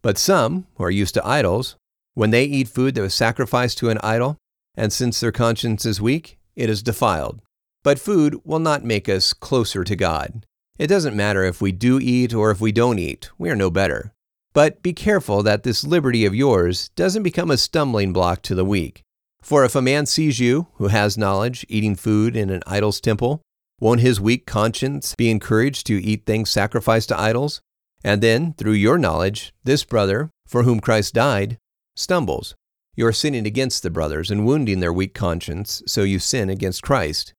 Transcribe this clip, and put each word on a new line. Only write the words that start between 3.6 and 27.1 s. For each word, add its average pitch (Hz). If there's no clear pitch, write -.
to 117
an 107
idol, 117
and 110
since 120
their 117
conscience 117
is 104
weak, 135
it 113
is 107
defiled. 101
But 143
food 156
will 160
not 151
make 110
us 95
closer 107
to 98
God. 85
It 151
doesn't 160
matter 101
if 90
we 98
do 120
eat 123
or 107
if 98
we 110
don't 117
eat, -
we 170
are 131
no 95
better. 87
But 151
be 180
careful 165
that 104
this 120
liberty 135
of 95
yours 101
doesn't 190
become 175
a 135
stumbling 117
block 87
to -
the 92
weak. 95
For 143
if 123
a 139
man 139
sees 147
you, 127
who 98
has 104
knowledge, 104
eating 107
food 110
in 101
an 92
idol's 104
temple, 117
won't 113
his 120
weak 117
conscience 127
be 117
encouraged 113
to 101
eat 104
things 110
sacrificed 110